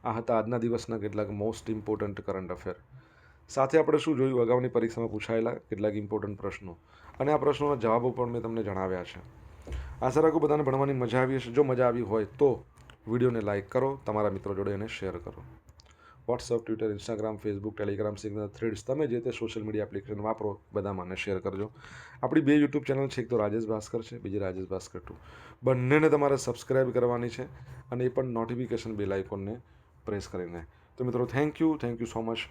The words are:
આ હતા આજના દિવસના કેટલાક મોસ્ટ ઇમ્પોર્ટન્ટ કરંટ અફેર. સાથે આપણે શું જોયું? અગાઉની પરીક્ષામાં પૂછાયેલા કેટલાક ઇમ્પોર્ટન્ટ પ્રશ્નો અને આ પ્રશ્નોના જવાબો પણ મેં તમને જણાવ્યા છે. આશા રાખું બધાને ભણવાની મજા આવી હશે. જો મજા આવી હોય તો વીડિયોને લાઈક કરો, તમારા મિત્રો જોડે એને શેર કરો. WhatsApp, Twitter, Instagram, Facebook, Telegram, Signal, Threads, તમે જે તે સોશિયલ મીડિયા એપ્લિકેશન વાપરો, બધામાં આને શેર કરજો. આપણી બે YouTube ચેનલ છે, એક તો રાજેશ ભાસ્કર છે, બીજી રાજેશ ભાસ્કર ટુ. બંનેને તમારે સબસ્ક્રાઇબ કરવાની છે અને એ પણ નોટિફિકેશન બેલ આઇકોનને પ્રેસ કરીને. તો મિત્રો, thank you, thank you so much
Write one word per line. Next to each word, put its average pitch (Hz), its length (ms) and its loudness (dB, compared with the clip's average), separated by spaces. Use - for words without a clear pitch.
આ 120 80 -2
હતા 113 260 2
આજના 113 200 2
દિવસના 117 400 -2
કેટલાક 104 320 -2
મોસ્ટ 107 400 -4
ઇમ્પોર્ટન્ટ 104 520 -2
કરંટ 95 300 -4
અફેર. 90 240 -6
સાથે 135 300 4
આપણે 151 180 6
શું 147 200 2
જોયું? 131 240 4
અગાઉની 123 260 4
પરીક્ષામાં 113 440 0
પૂછાયેલા 113 420 0
કેટલાક 104 420 -2
ઇમ્પોર્ટન્ટ 101 460 -4
પ્રશ્નો 95 360 -8
અને 139 120 2
આ 151 60 4
પ્રશ્નોના 143 380 2
જવાબો 117 340 2
પણ 120 180 -2
મેં 120 140 -4
તમને 113 220 -4
જણાવ્યા 95 400 -2
છે. - 160 -14
આશા 127 200 2
રાખું 160 200 6
બધાને 151 220 4
ભણવાની 135 300 2
મજા 123 260 0
આવી 131 160 2
હશે. 120 160 -4
જો 143 120 6
મજા 127 240 4
આવી 120 140 2
હોય 107 240 0
તો 123 400 2
વીડિયોને 120 340 2
લાઈક 101 280 -2
કરો, 135 360 0
તમારા 107 240 2
મિત્રો 98 240 -4
જોડે 98 180 -2
એને 101 160 -4
શેર 92 300 -6
કરો. 87 260 -12
WhatsApp, 120 300 0
Twitter, 110 260 -2
Instagram, 107 520 -6
Facebook, 104 340 -6
Telegram, 101 440 -2
Signal, 104 360 -6
Threads, 110 260 -4
તમે 143 200 0
જે 120 120 -2
તે 120 120 -4
સોશિયલ 113 340 -6
મીડિયા 107 200 -2
એપ્લિકેશન 101 360 -8
વાપરો, 107 380 -2
બધામાં 98 320 -4
આને 90 100 -8
શેર 95 240 -2
કરજો. 98 320 -4
આપણી 156 180 4
બે 147 140 6
YouTube 143 280 4
ચેનલ 135 240 0
છે, 131 140 -4
એક 113 80 -6
તો 120 80 2
રાજેશ 107 300 2
ભાસ્કર 110 340 -2
છે, 110 180 -14
બીજી 101 200 -4
રાજેશ 92 280 -4
ભાસ્કર 92 320 -8
ટુ. - 140 -14
બંનેને 131 460 6
તમારે 143 260 6
સબસ્ક્રાઇબ 127 560 0
કરવાની 120 380 2
છે 127 140 -8
અને 123 120 -2
એ 127 60 2
પણ 131 160 0
નોટિફિકેશન 117 680 -4
બેલ 101 180 -2
આઇકોનને 98 480 -4
પ્રેસ 101 220 -4
કરીને. 85 380 -8
તો 127 80 -2
મિત્રો, 120 300 0
thank 147 260 2
you, 156 240 2
thank 117 160 -4
you 113 60 -4
so 113 100 -2
much 113 120 -2